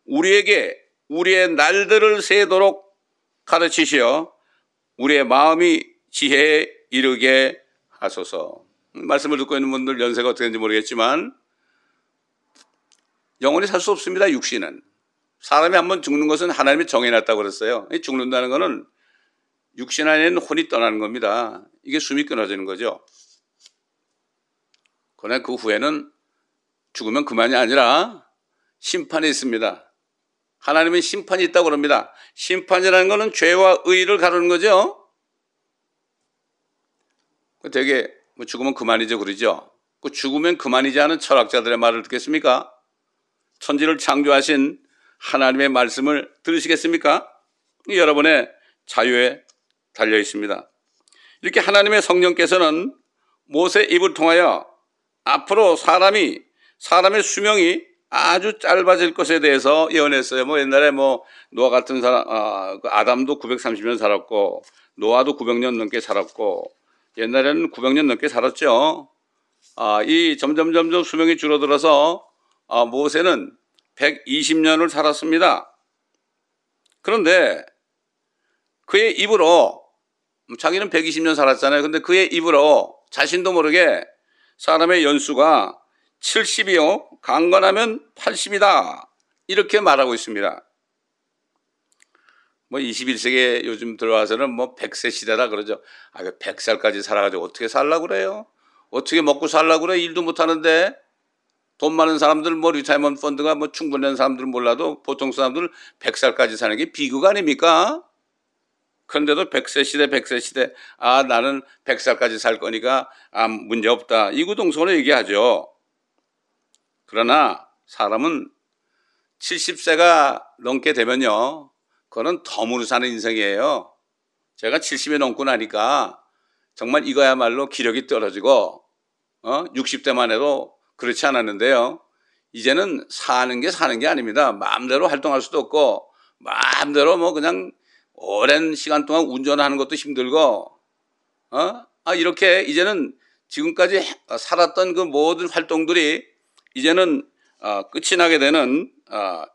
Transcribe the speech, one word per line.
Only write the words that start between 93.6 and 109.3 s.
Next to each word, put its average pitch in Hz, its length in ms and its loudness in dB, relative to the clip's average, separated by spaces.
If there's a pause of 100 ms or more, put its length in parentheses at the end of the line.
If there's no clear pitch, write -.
요즘 113 320 -10
들어와서는 113 540 0
뭐 123 240 -8
백 - 200 -10
세 120 140 -6
시대다 110 400 -2
그러죠. 104 320 -8 (300)
아, 95 120 -16
그 92 140 -12
백 - 240 -12
살까지 104 400 -2
살아가지고 101 420 -2
어떻게 113 240 -10
살라고 151 400 -2
그래요? 196 380 -4 (460)
어떻게 151 300 -2
먹고 147 260 0
살라고 160 400 2
그래? 180 120 0
일도 170 220 -4
못 165 180 -4
하는데. 165 560 2 (840)
돈 156 160 -2
많은 160 260 2
사람들, 156 360 2
뭐 165 160 0
리타이먼트 143 500 0
펀드가 147 340 -2
뭐 151 160 -6
충분한 139 460 -4
사람들은 131 320 -2
몰라도 123 520 -2
보통 135 300 -6
사람들 135 400 -4 (280)
백 - 180 -4
살까지 117 400 0
사는 107 180 -4
게 151 160 -6
비극 135 340 -4
아닙니까? 190 800 0 (1000)
그런데도 147 440 -2